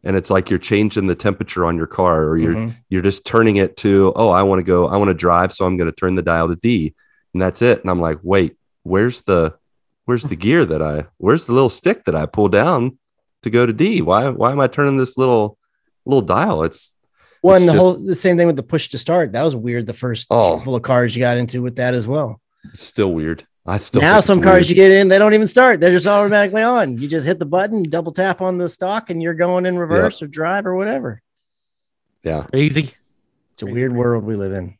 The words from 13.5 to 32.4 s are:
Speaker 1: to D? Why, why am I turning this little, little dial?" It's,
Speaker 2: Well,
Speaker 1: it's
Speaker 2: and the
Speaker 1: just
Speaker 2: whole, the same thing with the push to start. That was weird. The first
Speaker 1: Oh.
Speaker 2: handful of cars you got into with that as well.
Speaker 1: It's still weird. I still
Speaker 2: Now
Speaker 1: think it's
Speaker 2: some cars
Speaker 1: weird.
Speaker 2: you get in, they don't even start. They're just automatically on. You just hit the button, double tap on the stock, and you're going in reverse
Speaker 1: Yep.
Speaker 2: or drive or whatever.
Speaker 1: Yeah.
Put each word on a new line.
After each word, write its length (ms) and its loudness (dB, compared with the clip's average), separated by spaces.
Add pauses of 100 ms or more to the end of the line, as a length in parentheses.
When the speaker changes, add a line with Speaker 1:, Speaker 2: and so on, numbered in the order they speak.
Speaker 1:
to 80 -2
D? 280 0
Why, 280 0
why 220 0
am 100 -4
I 60 2
turning 300 0
this 200 -4
little, 400 0 (480)
little 160 0
dial?" 420 0
It's, 300 -8 (480)
Speaker 2:
Well, 140 6
Speaker 1:
it's 80 6
Speaker 2:
and 60 6
the 40 4
Speaker 1:
just 100 6
Speaker 2:
whole, 100 4 (120)
the 100 -2
same 220 2
thing 100 4
with 80 2
the 80 -8
push 260 -4
to 100 -10
start. 340 -2
That 100 -2
was 140 0
weird. 300 -6
The 60 -10
first 360 -8
Speaker 1:
Oh. 220 4
Speaker 2:
handful 240 -4
of 80 -4
cars 320 0
you 60 -4
got 160 0
into 260 -4
with 140 -8
that 180 -2
as 120 -4
well. 320 -6 (260)
Speaker 1:
It's 180 -18
still 280 -2
weird. 340 -6 (240)
I 100 -2
still 220 -2
Speaker 2:
Now 120 4
Speaker 1:
think 60 6
it's 80 0
Speaker 2:
some 140 4
cars 120 6
Speaker 1:
weird. 160 4
Speaker 2:
you 60 2
get 160 8
in, 180 6
they 100 6
don't 140 4
even 160 2
start. 320 4
They're 100 6
just 160 2
automatically 560 2
on. 340 0
You 120 -8
just 180 -4
hit 100 -2
the 80 -6
button, 380 -2
double 300 -6
tap 260 -2
on 180 -4
the 120 -4
stock, 400 -6
and 120 -6
you're 120 -4
going 320 -2
in 120 -2
reverse 440 -2
Speaker 1:
Yep. 60 -12
Speaker 2:
or 40 -16
drive 340 -6
or 120 -6
whatever. 440 -6 (1000)
Speaker 1:
Yeah. 200 -6